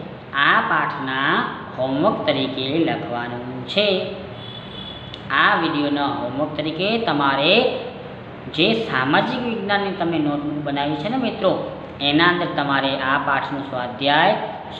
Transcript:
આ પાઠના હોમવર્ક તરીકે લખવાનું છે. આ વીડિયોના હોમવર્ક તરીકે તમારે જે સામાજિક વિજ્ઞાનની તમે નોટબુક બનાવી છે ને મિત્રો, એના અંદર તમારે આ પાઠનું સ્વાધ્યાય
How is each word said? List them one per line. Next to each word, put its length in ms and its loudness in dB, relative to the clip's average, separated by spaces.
આ 280 4
પાઠના 840 0
હોમવર્ક 500 0
તરીકે 520 0
લખવાનું 880 -4
છે. 480 0
આ 240 6
વીડિયોના 500 0
હોમવર્ક 520 -4
તરીકે 400 0
તમારે 800 4
જે 200 4
સામાજિક 680 0
વિજ્ઞાનની 500 0
તમે 260 0
નોટબુક 460 -2
બનાવી 320 -2
છે 140 -4
ને 80 -2
મિત્રો, 540 0
એના 260 6
અંદર 280 2
તમારે 440 2
આ 180 2
પાઠનું 460 0
સ્વાધ્યાય 720 2